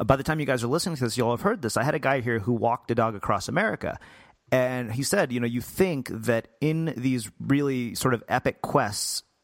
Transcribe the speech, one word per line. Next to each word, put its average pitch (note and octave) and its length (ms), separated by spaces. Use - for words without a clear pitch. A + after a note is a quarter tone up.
by C3 100
the C3+ 80
time D#3 160
you D3 60
guys B2+ 180
are A#2+ 40
listening E3 280
to B2+ 80
this, A2+ 140
you'll A#2 140
have A#2 100
heard G3+ 200
this. A#2 140
I A2 80
had D#3 120
a D#3 40
guy C3+ 220
here A2+ 180
who A#2 140
walked A#2 380
a A2+ 40
dog A2+ 200
across G2 340
America. E3+ 500
And B2+ 420
he C3+ 100
said, D#3+ 300
you A#2+ 80
know, A#2+ 60
you A#2+ 120
think D3+ 500
that A2+ 380
in D#3+ 340
these B2 340
really C3 560
sort C3 180
of A2 160
epic B2+ 320
quests - 640